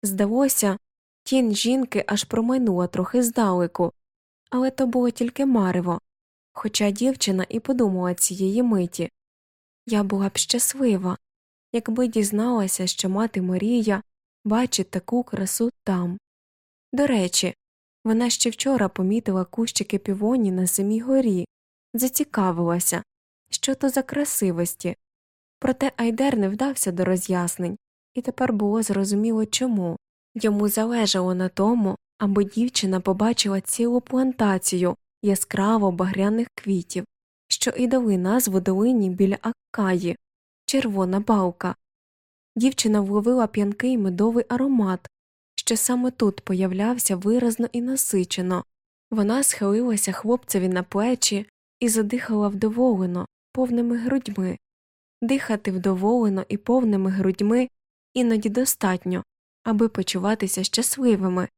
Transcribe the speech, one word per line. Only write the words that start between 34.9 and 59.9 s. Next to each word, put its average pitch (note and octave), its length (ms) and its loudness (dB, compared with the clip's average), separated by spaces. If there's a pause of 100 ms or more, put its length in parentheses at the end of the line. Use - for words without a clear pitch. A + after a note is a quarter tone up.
яскраво G3+ 680 2
багряних F#3+ 640 0
квітів, F#3+ 500 -4 (420)
що - 240 -2
і B3+ 160 0
дали A#3 300 2
назву F#3+ 420 2
долині G3 500 2
біля F#3+ 320 2
Аккаї, F#3 760 -2 (480)
«Червона G3 540 0
балка». F#3+ 560 0 (800)
Дівчина A3+ 460 2
вловила G#3+ 460 2
п'янкий G#3+ 500 -2
медовий G#3+ 520 0
аромат, A#3+ 600 0 (460)
що - 220 -2
саме B3 340 0
тут G3+ 300 0
появлявся F#3+ 760 -2
виразно A#3 560 0
і A#3+ 100 -4
насичено. F#3 840 -2 (480)
Вона A3 320 0
схилилася G#3+ 680 0
хлопцеві G3+ 580 -2
на F3+ 140 -2
плечі G#3 640 -2 (340)
і A#3+ 100 0
задихала A3 580 0
вдоволено, G3+ 800 0 (240)
повними A#3+ 460 0
грудьми. A3+ 600 -2 (640)
Дихати A#3 500 -2
вдоволено F#3+ 800 0
і G3+ 80 -4
повними G#3 540 2
грудьми G3+ 580 0 (440)
іноді A3+ 360 2
достатньо, F#3 720 -2 (400)
аби A3 260 2
почуватися G3 760 -2